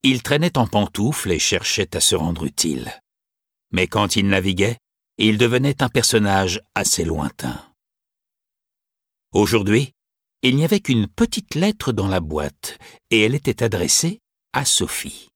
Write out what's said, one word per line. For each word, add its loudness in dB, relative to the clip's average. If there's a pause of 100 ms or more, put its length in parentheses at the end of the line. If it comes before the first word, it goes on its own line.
il 2
traînait 0
en 2
pantoufles -2
et 0
cherchait -2
à -2
se 2
rendre -2
utile. -6 (760)
Mais 0
quand 0
il 2
naviguait, 0 (420)
il 2
devenait 2
un 0
personnage 2 (140)
assez -2
lointain. -6 (1600)
Aujourd'hui, 2 (500)
il 4
n'y 4
avait 2
qu'une 2
petite -4
lettre 0
dans 0
la 0
boîte, -6 (320)
et 6
elle 4
était -2
adressée 0 (340)
à -2
Sophie. -4